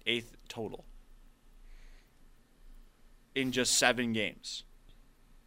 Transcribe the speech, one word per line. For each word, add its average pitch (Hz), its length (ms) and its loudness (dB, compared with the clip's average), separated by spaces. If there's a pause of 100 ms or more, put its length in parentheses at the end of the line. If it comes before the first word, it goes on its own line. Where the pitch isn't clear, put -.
Eighth 113 300 -2 (120)
total. 101 360 -10 (2500)
In 131 160 0
just 127 260 4
seven 120 360 6
games. - 500 -4 (840)